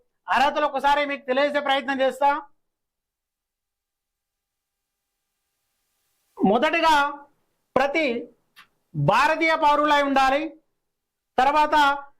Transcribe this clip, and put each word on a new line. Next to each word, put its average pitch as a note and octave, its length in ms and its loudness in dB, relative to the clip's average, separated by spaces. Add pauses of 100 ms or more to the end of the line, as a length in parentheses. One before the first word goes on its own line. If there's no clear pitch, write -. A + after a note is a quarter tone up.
(280)
అర్హతలు C#4+ 380 0
ఒకసారి C#4+ 400 -2
మీకు C#4 200 -10
తెలియజేసే C#4+ 340 -2
ప్రయత్నం C#4 400 -4
చేస్తా. C#4 420 0 (4000)
మొదటగా D4 840 2 (500)
ప్రతి C#4 520 -2 (680)
భారతీయ D4+ 600 0
పౌరులై D4 460 2
ఉండాలి. C#4 580 -2 (800)
తర్వాత C#4+ 640 2 (160)